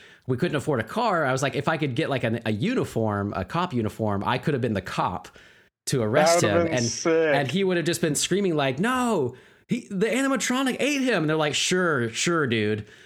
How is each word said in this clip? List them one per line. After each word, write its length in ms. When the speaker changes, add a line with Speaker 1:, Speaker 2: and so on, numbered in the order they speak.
Speaker 1:
We 100
couldn't 200
afford 220
a 40
car. 420
I 60
was 100
like, 140
"If 120
I 100
could 180
get, 140
like, 140
an, 220
a 60
uniform, 840
a 100
cop 280
uniform, 520
I 140
could 140
have 80
been 120
the 80
cop 480
to 160
arrest 380
Speaker 2:
That 60
would 40
Speaker 1:
him." 60
Speaker 2:
have 100
been 100
Speaker 1:
And, 80
Speaker 2:
sick. 500
Speaker 1:
and 160
he 120
would 140
have 80
just 160
been 140
screaming 400
like, 240
"No, 560
he, 220
the 180
animatronic 720
ate 220
him." 220
And 60
they're 80
like, 180
"Sure, 540
sure, 360
dude. 400